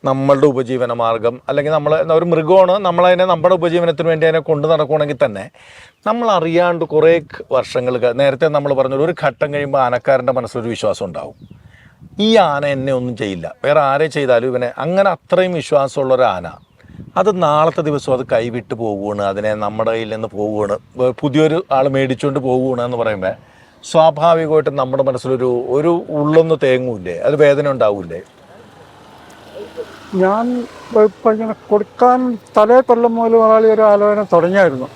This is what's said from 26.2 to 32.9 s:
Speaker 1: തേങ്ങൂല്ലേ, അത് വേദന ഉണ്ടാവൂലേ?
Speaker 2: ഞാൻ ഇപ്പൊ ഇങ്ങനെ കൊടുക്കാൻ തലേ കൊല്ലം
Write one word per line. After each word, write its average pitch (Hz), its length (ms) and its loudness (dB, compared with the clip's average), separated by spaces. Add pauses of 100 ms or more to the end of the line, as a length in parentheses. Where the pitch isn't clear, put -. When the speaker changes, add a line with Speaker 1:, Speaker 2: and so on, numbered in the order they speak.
Speaker 1:
തേങ്ങൂല്ലേ, 123 540 -2
അത് 135 180 0
വേദന 143 360 4
ഉണ്ടാവൂലേ? 101 500 -2 (1900)
Speaker 2:
ഞാൻ 220 440 0 (440)
ഇപ്പൊ 214 280 0
ഇങ്ങനെ 220 240 -4 (140)
കൊടുക്കാൻ 247 680 0 (200)
തലേ 233 240 6
കൊല്ലം 233 340 2